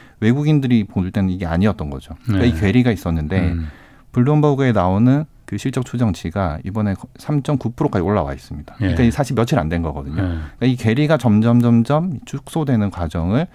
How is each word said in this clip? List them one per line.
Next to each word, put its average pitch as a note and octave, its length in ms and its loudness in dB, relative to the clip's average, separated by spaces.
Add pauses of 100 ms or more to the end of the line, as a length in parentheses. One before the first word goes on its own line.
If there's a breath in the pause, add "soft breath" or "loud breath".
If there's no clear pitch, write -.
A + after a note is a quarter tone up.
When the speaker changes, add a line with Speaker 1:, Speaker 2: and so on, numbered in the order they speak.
(200 loud breath)
Speaker 1:
외국인들이 C3 640 2
볼 F#2 260 -4
때는 F#2+ 200 0
이게 F#2 160 -4
아니었던 E2 440 0
거죠. - 240 -12 (100)
그러니까 F#2+ 220 2
Speaker 2:
네. E2 40 6
Speaker 1:
이 D#2+ 100 -2
괴리가 A#2+ 320 4
있었는데, F2 600 -2
Speaker 2:
음. D#2+ 160 -6 (440 loud breath)
Speaker 1:
블룸버그에 C#3 600 2
나오는 G#2+ 520 4 (200)
그 G2+ 140 -8
실적 C3 260 -4
추정치가 F#2 800 -2
이번에 G2+ 300 -2 (220)
삼점구 C#3 560 -4
프로까지 A2+ 300 -2
올라와 F2 300 0
있습니다. - 440 -14
그러니까 F#2 260 0
Speaker 2:
예. A#2 60 4
Speaker 1:
이 - 20 4
사실 C3 260 -2
며칠 A#2+ 220 0
안 D#2 100 0
된 E2+ 140 -2
거거든요. C#2+ 340 -8
Speaker 2:
예. F#2+ 100 -2
Speaker 1:
그러니까 E2 400 -6
이 B2+ 100 2
괴리가 C#3+ 420 2
점점, A#2 420 4
점점 A#2+ 640 2
축소되는 C3+ 680 -2
과정을, F2 640 -2